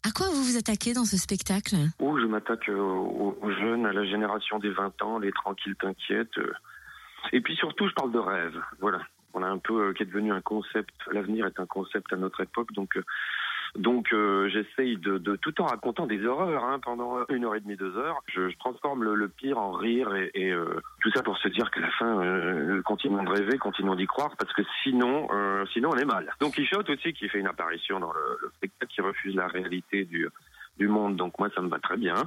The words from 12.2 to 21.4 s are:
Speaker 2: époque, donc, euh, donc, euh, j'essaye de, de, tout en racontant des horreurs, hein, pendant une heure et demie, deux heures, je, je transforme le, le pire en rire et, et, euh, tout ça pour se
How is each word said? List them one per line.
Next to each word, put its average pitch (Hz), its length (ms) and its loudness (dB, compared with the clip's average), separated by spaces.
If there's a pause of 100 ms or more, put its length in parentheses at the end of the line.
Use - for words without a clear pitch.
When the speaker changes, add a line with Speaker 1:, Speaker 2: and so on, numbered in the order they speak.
Speaker 2:
époque, 113 320 -4
donc, 98 240 -2
euh, 95 60 -2 (720)
donc, 113 380 2
euh, 98 360 4
j'essaye 110 460 0
de, 95 220 0
de, 98 180 0
tout 156 260 -4
en 170 40 2
racontant 127 420 -2
des 107 180 -2
horreurs, 143 380 0
hein, 135 180 0
pendant 123 460 -4
une 127 160 0
heure 110 100 0
et 107 60 0
demie, 101 160 -8
deux 92 220 -4
heures, 147 300 -4
je, 92 220 -2
je 87 80 -8
transforme 127 460 -2
le, 107 100 2
le 104 140 2
pire 135 300 -2
en 98 160 -2
rire 113 420 2
et, 95 180 -2
et, 92 180 0
euh, 82 300 0 (200)
tout 113 120 4
ça 131 80 4
pour 101 160 -2
se 104 120 0